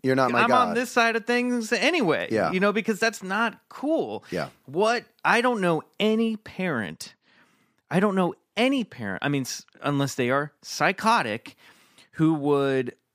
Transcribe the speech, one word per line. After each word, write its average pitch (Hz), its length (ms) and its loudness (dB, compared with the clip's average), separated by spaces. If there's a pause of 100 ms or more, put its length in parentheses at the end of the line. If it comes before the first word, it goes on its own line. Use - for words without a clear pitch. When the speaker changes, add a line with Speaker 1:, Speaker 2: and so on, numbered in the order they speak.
Speaker 1:
You're 131 140 2
not 127 140 4
my - 140 2
Speaker 2:
I'm 240 40 4
Speaker 1:
God. 247 200 4
Speaker 2:
on 214 60 -4
this 240 160 -4
side 233 260 2
of 220 100 -8
things 240 440 -2
anyway." 202 600 0
Speaker 1:
Yeah. 101 200 2
Speaker 2:
You 185 100 0
know, 202 120 2
because 214 260 -2
that's 226 240 -2
not 208 460 -4
cool. 185 640 -4
Speaker 1:
Yeah. 80 180 -4 (160)
Speaker 2:
What, 214 400 -2 (180)
I 202 200 4
don't 240 180 2
know 170 220 2 (180)
any 220 380 0
parent, - 760 -6 (760)
I 175 100 2
don't 202 140 2
know 180 180 2 (240)
any 254 280 2
parent, 101 380 -6
I 139 60 0
mean, 139 140 0
s-, - 240 -10 (160)
unless 139 320 -2
they 123 160 0
are 143 220 -2 (100)
psychotic, 180 920 -2 (560)
who 160 220 2
would, 139 600 0 (200)